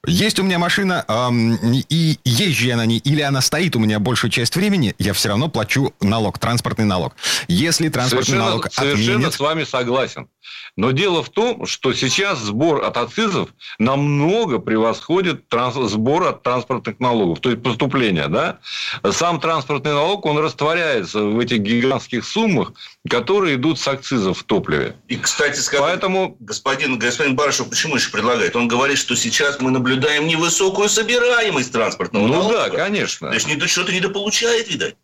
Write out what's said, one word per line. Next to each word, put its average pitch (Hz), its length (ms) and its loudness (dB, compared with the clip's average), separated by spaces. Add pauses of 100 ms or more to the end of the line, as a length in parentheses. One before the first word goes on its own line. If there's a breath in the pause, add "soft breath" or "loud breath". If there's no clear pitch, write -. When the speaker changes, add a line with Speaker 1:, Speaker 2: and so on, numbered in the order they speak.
Speaker 1:
есть 165 320 2
у 196 40 2
меня 185 140 2
машина, 175 500 0
ам, 117 520 2 (280)
и 160 380 2
езжу 131 400 2
я 123 100 0
на 113 120 0
ней, 113 100 2
или 147 240 0
она 139 180 0
стоит 151 360 0
у 120 40 2
меня 107 200 2
большую 113 320 0
часть 117 240 -2
времени, 190 420 2
я 104 160 0
все - 160 0
равно 110 180 0
плачу 131 540 -2
налог, 139 380 0
транспортный 117 460 0
налог. 92 300 0 (320 loud breath)
Если 160 420 2
транспортный 127 360 0
Speaker 2:
Совершенно, 120 240 0
Speaker 1:
налог 113 240 -4
Speaker 2:
совершенно 127 440 2
Speaker 1:
отменят 123 180 0
Speaker 2:
с - 40 -10
вами 151 240 0
согласен. 123 640 -2 (480 loud breath)
Но 117 160 2
дело 170 320 2
в - 60 -10
том, 233 360 -2
что - 280 -2
сейчас 175 460 0
сбор 120 440 0
от - 140 -2
акцизов 127 520 -2 (300 loud breath)
намного 143 800 2
превосходит 123 920 0
транс-, 120 260 0 (140)
сбор 120 340 2
от 143 200 -2
транспортных 123 560 -2
налогов, 110 400 2
то 127 100 0
есть 117 140 -2
поступление, 117 640 0
да? 135 320 -2 (520 loud breath)
Сам 165 280 0
транспортный 147 540 -2
налог, 175 320 0
он 147 140 2
растворяется 151 840 0
в 107 160 0
этих 120 200 0
гигантских 120 680 0
суммах, 202 480 0 (360 loud breath)
которые 175 460 2
идут 131 240 0
с - 80 -4
акцизов 120 520 0
в - 40 -16
топливе. 76 520 0 (120)
Speaker 3:
И, 127 100 -4
кстати - 420 -2
сказать, 143 260 0
Speaker 2:
Поэтому 185 540 -2
Speaker 3:
господин, 131 600 -4
господин 123 360 0
Барышев 131 340 0
почему 143 260 -2
еще 117 160 0
предлагает? 214 440 0
Он 120 120 2
говорит, 131 300 2
что 123 180 -2
сейчас 139 440 0
мы 131 120 0
наблюдаем 135 560 0
невысокую 180 640 2
собираемость 226 840 0
транспортного 104 540 0
Speaker 2:
Ну 127 60 4
Speaker 3:
налога. 190 200 2
Speaker 2:
да, 151 160 2
конечно. 151 600 -2
Speaker 3:
То - 40 -2
есть 110 140 -2
недо-, 156 200 -2
что-то 180 260 0
недополучает, 208 760 0
видать. - 340 -4